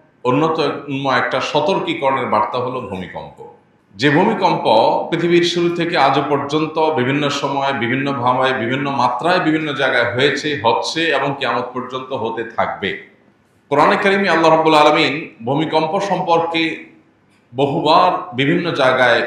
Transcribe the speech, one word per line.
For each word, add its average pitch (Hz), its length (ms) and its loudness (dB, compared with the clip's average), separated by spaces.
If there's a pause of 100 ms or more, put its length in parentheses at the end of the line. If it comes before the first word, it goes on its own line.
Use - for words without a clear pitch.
(240)
অন্যতম 139 840 -2
একটা 127 300 0
সতর্কীকরণের 143 840 -2
বার্তা 110 320 -2
হলো 127 220 -6
ভূমিকম্প। 82 680 -12 (480)
যে 131 140 2
ভূমিকম্প 180 540 2 (460)
পৃথিবীর 170 320 2
শুরু 170 340 0
থেকে 170 220 -2
আজও 147 300 4
পর্যন্ত 156 640 -2
বিভিন্ন 139 380 0
সময়, 139 440 -2
বিভিন্নভাবে, 131 800 -2
বিভিন্ন 127 380 -4
মাত্রায়, 147 500 0
বিভিন্ন 156 340 0
জায়গায় 123 400 0
হয়েছে, 139 500 0
হচ্ছে 135 400 0
এবং 143 340 0
কিয়ামত 120 360 -2
পর্যন্ত 131 380 -10
হতে 113 320 -6 (120)
থাকবে। 95 340 -4 (760)
কোরআনে 160 280 4
কারিমে 196 320 2
আল্লাহ 165 220 4
রাব্বুল 156 240 4
আলামিন 151 720 4
ভূমিকম্প 156 560 0
সম্পর্কে 170 920 -2 (600)
বহুবার 151 800 2
বিভিন্ন 160 400 0
জায়গায়, 127 520 4